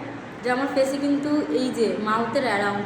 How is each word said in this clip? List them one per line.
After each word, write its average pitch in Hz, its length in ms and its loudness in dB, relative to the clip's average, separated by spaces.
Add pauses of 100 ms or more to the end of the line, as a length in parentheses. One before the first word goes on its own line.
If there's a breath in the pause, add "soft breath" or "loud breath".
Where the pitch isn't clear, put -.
(420)
যে 233 140 -4
আমার 277 200 -2
ফেসে 269 300 2
কিন্তু 285 260 2 (280)
এই 254 80 0 (100)
যে 226 100 4 (200)
মাউথের 233 420 0
অ্যারাউন্ড 202 360 0